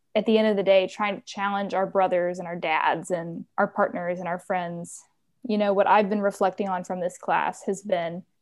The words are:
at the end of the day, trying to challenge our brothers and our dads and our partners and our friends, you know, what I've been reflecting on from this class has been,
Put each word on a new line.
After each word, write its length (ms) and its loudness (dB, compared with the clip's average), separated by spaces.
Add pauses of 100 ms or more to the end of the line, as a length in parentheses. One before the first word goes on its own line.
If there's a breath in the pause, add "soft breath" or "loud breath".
(160)
at 100 0
the 120 4
end 100 4
of 80 2
the 80 0
day, 240 6
trying 280 -4
to 100 -14
challenge 480 -4
our 140 0
brothers 520 0
and 80 -10
our 80 -8
dads 540 0
and 360 -6 (120)
our 100 2
partners 520 -2
and 80 -8
our 100 -4
friends, 640 -6 (460)
you 100 0
know, 160 2
what 140 6
I've 220 6
been 120 0
reflecting 480 0
on 140 -4
from 160 -6
this 180 -4
class 460 -2
has 180 -4
been, 420 -4 (180)